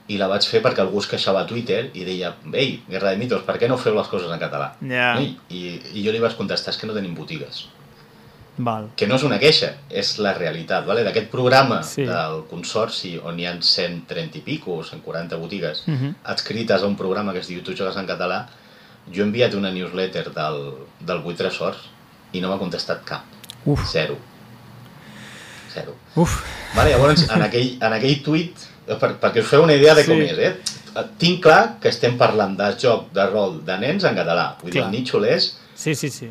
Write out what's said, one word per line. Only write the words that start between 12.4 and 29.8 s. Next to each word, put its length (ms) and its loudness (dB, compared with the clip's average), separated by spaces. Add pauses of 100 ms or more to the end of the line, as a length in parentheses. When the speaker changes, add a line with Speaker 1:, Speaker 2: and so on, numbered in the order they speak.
Speaker 1:
consorci 680 -4
on 240 -10
hi 80 -6
ha 60 -8 (100)
cent 400 0
trenta 320 -8
i 80 -12
pico, 380 -6
cent 180 -14
quaranta 400 -8
botigues 460 -6
Speaker 2:
Mhm. 260 -2 (100)
Speaker 1:
adscrites 600 -2
a 20 0
un 100 0
programa 380 -4
que 60 -4
es 100 -12
diu 140 -10
Tu 120 -8
jogues 220 -4
en 100 -6
català, 380 -4 (640)
jo 140 -4
he 40 2
enviat 280 2
una 180 -2
newsletter 640 -4
del, 280 -4 (380)
del 200 -4
Vuit 180 -8
Tresors 400 -2 (540)
i 100 -4
no 80 -2
m'ha 100 0
contestat 440 -6
cap. 220 -10 (400)
Speaker 2:
Uf. 260 2
Speaker 1:
Zero. 240 -2 (1600)
Zero. 220 -12 (200)
Speaker 2:
Uf. 280 2 (320)
Speaker 1:
Vale, 160 6
llavors, 380 6
en 140 4
aquell, 380 0
en 120 2
aquell 300 2
tuit, 400 -2 (240)
per, 320 0
perquè 240 2
us 60 -2
feu 160 10
una 100 8
idea 220 10